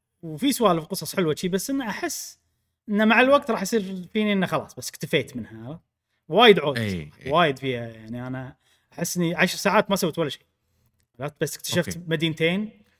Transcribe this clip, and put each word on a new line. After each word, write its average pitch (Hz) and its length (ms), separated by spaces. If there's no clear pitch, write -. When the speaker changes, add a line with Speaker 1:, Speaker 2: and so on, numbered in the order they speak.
Speaker 1:
وفي 165 300
سوالف 175 340
قصص 165 300
حلوة 156 200
شي، - 120
بس 180 220
إنه 269 200
أحس - 500
إنه 208 160
مع 220 160
الوقت 277 300
راح 196 100
يصير 190 520
فيني 208 200
إنه 190 120
خلاص، 139 300
بس - 140
اكتفيت - 480
منها، 113 300
عرفت؟ 160 140
وايد 202 320
عود، 143 180
Speaker 2:
إيه، 92 420
إيه. 127 120
Speaker 1:
وايد 151 280
فيها، 123 280
يعني. 113 400
أنا 131 280
أحس 170 240
إني 170 180
عشر 175 220
ساعات 196 320
ما 196 60
سويت 175 240
ولا 156 100
شيء. - 120
عرفت؟ 147 220
بس 151 140
اكتشفت 175 420
Speaker 2:
أوكي. 170 120
Speaker 1:
مدينتين 165 600